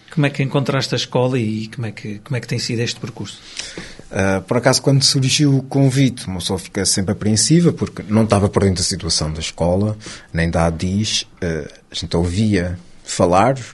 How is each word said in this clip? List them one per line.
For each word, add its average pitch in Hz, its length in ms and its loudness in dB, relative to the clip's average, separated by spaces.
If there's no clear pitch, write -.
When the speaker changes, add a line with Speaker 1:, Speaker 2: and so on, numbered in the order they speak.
Speaker 1:
Como 147 140 2
é 139 40 2
que 143 120 -4
encontraste 135 540 0
a - 20 0
escola 127 400 0
e 110 300 -4
como 113 200 -8
é 104 40 -10
que, 104 320 -12
como 131 140 -6
é - 20 -6
que - 80 -10
tem 123 120 -4
sido 113 200 -4
este 117 200 -4
percurso? - 400 -12
Speaker 2:
Ah, 95 360 0
por 117 100 0
acaso, 127 240 2
quando 135 220 2
surgiu 139 540 2
o 131 60 -2
convite, 135 640 2
uma 95 100 -6
pessoa 90 220 -4
fica - 260 -4
sempre 98 280 0
apreensiva, 110 600 4
porque - 340 -6
não 107 160 4
estava 101 240 4
por - 160 0
dentro 95 140 4
da 92 100 0
situação 78 460 -2
da 78 60 -8
escola, 95 580 0
nem 82 200 0
da 85 160 2
adis. 90 580 -2
Ah, 80 260 -4
a - 40 -12
gente 82 200 -4
ouvia 90 640 0
falar 98 520 2